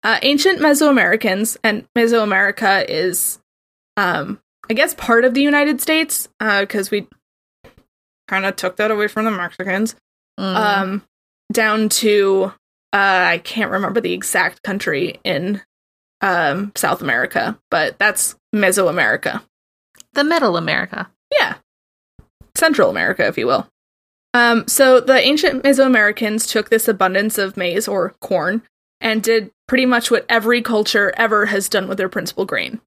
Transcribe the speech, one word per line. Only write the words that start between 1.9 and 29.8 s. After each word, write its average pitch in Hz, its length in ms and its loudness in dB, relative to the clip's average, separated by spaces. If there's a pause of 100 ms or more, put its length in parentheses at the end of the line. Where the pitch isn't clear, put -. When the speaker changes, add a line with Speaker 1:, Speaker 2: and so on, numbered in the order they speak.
Speaker 1:
Mesoamerica 202 880 2
is, - 520 -4 (580)
um, 180 420 -4 (300)
I 226 60 0
guess, 294 180 0
part 233 320 2
of 254 80 4
the 269 80 2
United 294 400 2
States, 320 480 -2 (100)
uh, 202 280 0
'cause 196 240 -4
we 208 160 -4 (1200)
kinda 190 220 -2
took 185 240 -6
that 214 160 0
away 208 160 0
from 214 180 -2
the 226 60 0
Mexicans. 190 640 -4 (440)
Speaker 2:
Mm. 190 160 -4
Speaker 1:
Um, 202 480 0 (480)
down 220 380 2
to, 196 640 2 (400)
uh, 202 40 2 (360)
I 170 100 -4
can't - 280 -4
remember 196 280 -2
the 180 140 -4
exact 180 480 -4
country 190 640 -4
in, 190 380 -4 (600)
um, 175 540 -2
South - 260 -2
America, 123 580 -2 (120)
but 156 260 -2
that's - 380 -2 (200)
Mesoamerica. 180 880 0 (680)
Speaker 2:
The 285 100 0
Middle 294 320 0
America. 170 540 -4 (220)
Speaker 1:
Yeah. - 240 0 (1000)
Central 254 340 2
America, 92 360 -2
if - 120 -2
you 117 100 -2
will. 123 200 0 (680)
Um, 233 340 2
so 262 320 6
the 262 200 4
ancient 285 440 2
Mesoamericans 226 840 2
took 214 200 -2
this 220 180 2
abundance 196 500 0
of 196 200 -4
maize, 180 300 -2
or 196 240 -2 (100)
corn, 185 400 -2 (400)
and 220 220 -2
did 226 280 0 (160)
pretty 254 200 2